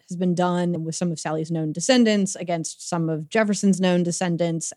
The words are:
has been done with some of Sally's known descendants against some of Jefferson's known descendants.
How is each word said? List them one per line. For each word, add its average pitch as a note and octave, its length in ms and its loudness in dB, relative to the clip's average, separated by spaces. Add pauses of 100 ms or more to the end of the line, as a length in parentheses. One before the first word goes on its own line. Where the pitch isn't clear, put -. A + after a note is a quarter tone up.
has F3+ 80 -8
been F3+ 180 2
done F3 500 0
with D#3+ 100 -6
some F3+ 160 -2
of D#3 80 -6
Sally's D#3+ 320 -4
known D#3+ 220 -2
descendants G#3+ 640 2
against E3+ 520 -6
some E3+ 200 0
of D#3 200 -4
Jefferson's G3+ 520 2
known F3+ 220 4
descendants. E3+ 760 -2